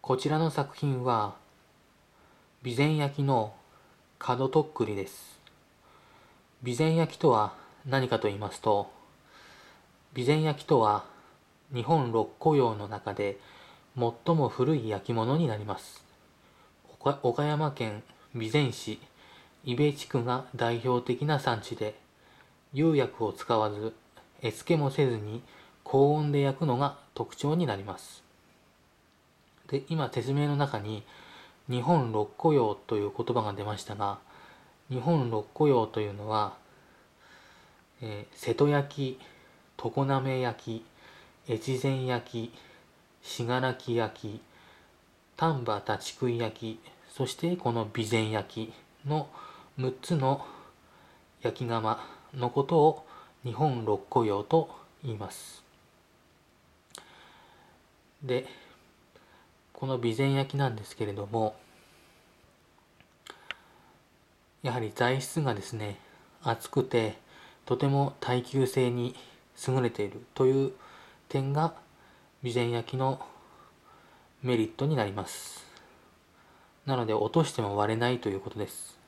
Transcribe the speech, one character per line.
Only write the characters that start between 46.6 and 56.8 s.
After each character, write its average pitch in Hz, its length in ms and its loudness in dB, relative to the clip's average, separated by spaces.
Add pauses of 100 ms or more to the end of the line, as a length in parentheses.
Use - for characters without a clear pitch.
そ - 180 -4
し - 80 -8
て 175 220 0
こ 123 160 0
の 113 200 0
備 110 160 -2
前 110 220 2
焼 110 420 -6 (320)
の 143 240 -2 (480)
六 131 240 -2
つ - 140 -2
の 135 320 2 (960)
焼 120 220 -2
き 117 40 -6
窯 113 300 0 (360)
の 123 160 -2
こ 139 120 2
と 160 160 4
を 151 280 6 (360)
日 123 100 -6
本 127 320 0
六 104 160 2 (120)
古 117 180 4
窯 101 140 0
と 160 260 2 (320)
言 120 120 -6
い 101 40 -10
ま 98 140 -10
す。 - 320 -20 (2500)